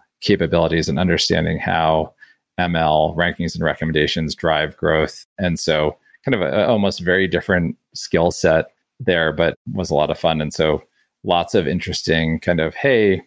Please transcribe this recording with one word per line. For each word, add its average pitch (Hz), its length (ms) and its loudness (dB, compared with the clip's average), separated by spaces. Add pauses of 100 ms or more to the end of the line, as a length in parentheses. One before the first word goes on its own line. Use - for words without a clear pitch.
(200)
capabilities 82 680 2
and 71 100 -2
understanding 82 600 0
how 80 540 0 (460)
M 87 160 -2
L 78 420 2
rankings 85 380 -2
and 82 80 -6
recommendations 78 720 -2
drive 78 420 -2
growth. 78 500 -2 (120)
And 87 220 -2
so 78 360 0 (280)
kind 135 100 -2
of 98 80 0
a, 80 200 0
a 82 40 2
almost 104 340 0
very 92 280 2
different 85 480 0 (180)
skill 85 380 0
set 80 400 2 (260)
there, 85 320 0
but 80 260 0 (160)
was 92 180 -4
a 80 40 0
lot 73 160 2
of 73 80 -6
fun. 80 220 0
And 76 120 -6
so 78 300 0 (400)
lots 87 320 0
of 85 140 2
interesting 82 720 -2
kind 87 180 0
of, 80 160 -2
hey, 107 520 2